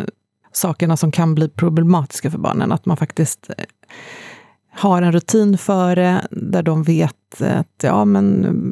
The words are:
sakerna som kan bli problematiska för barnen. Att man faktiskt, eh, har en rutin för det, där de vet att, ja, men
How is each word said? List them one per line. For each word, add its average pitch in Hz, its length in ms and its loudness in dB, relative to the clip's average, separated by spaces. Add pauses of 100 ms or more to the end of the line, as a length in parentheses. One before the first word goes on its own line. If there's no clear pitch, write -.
(520)
sakerna 165 460 -2
som 160 140 0
kan 160 240 0
bli 156 140 2
problematiska 165 840 0
för - 60 -6
barnen. - 340 -2
Att - 140 -2
man 170 120 0
faktiskt, - 520 -4
eh, - 160 -12 (1120)
har 185 260 2
en 175 100 4
rutin 202 460 2
för 180 380 0
det, 180 360 2
där - 320 -2
de 160 200 0
vet 160 580 -2
att, - 420 -4
ja, 208 220 2
men 196 420 2 (240)